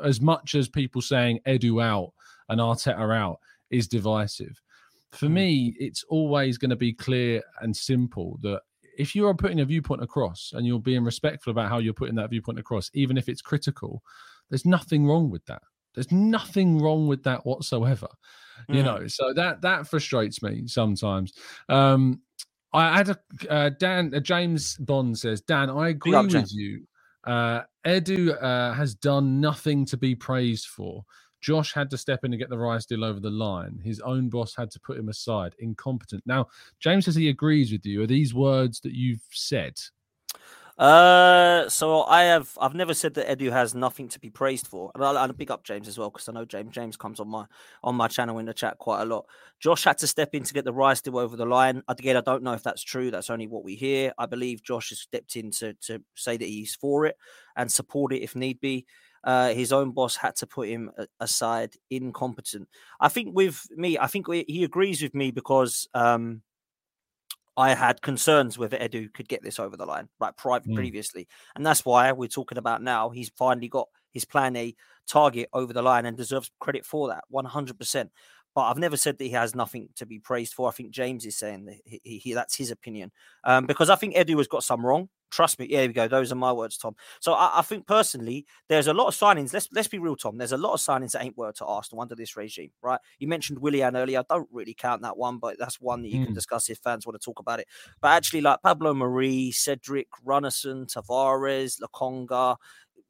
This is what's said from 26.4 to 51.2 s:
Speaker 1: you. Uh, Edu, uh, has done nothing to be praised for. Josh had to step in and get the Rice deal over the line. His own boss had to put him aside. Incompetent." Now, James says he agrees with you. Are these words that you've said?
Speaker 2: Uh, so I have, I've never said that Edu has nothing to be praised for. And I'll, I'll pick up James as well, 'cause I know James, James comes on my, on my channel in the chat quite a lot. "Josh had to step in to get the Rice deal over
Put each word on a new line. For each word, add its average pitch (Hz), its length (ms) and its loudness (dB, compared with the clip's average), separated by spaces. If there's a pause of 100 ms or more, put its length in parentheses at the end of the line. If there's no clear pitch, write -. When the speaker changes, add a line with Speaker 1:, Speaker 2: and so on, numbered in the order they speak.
Speaker 1:
you. 104 320 -8 (380)
Uh, 120 380 0 (240)
Edu, 175 560 2
uh, 123 320 0
has 131 200 -2
done 139 460 2
nothing 147 460 0
to 135 100 -6
be 127 180 0
praised 123 520 -2
for. 95 400 -12 (340)
Josh 151 320 0
had 143 180 -2
to 135 60 -6
step 131 280 -4
in 123 100 -2
and 113 40 -6
get 123 120 -8
the 123 80 -4
Rice 117 260 -2
deal 113 200 -4
over 104 160 -4
the 104 100 -6
line. 98 520 -4
His 107 180 -8
own 127 280 -2
boss 117 260 -6
had 117 180 -8
to - 80 -20
put 135 180 -12
him 110 100 -8
aside. 107 500 -4
Incompetent." 113 680 -8
Now, 123 220 0 (300)
James 180 280 4
says 170 80 2
he 160 160 4
agrees 147 420 4
with 104 140 -4
you. 101 160 0
Are 110 40 2
these 131 280 2
words 131 460 2
that - 120 -8
you've 123 380 -2
said? - 500 -6 (960)
Speaker 2:
Uh, 175 920 10
so 156 360 2
I 170 180 8
have, 170 380 4
I've 135 140 0
never 170 200 -2
said 147 200 -2
that 147 120 -2
Edu 131 240 -2
has 120 240 0
nothing 123 360 -4
to - 100 -14
be - 100 -18
praised 135 380 -4
for. 92 260 -12
And 131 100 -4
I'll, 143 140 2
I'll 127 140 0
pick 135 180 -12
up - 140 -8
James 104 240 -12
as 104 100 -14
well, 107 100 -6
'cause - 200 -14
I 117 40 -14
know 117 120 -12
James, 107 280 -12
James 113 240 -10
comes 110 220 -14
on 104 80 -10
my, 107 200 -10 (360)
on 123 140 -2
my 117 100 2
channel 117 320 -4
in 113 80 -8
the 113 80 -10
chat - 240 -6
quite 104 240 -4
a - 20 -2
lot. 113 220 -6 (320)
"Josh 165 240 2
had 147 160 4
to 156 80 -2
step 151 300 -2
in 135 80 -6
to - 100 -8
get 143 100 -2
the 127 80 -4
Rice 135 280 4
deal 127 180 -4
over 120 180 -4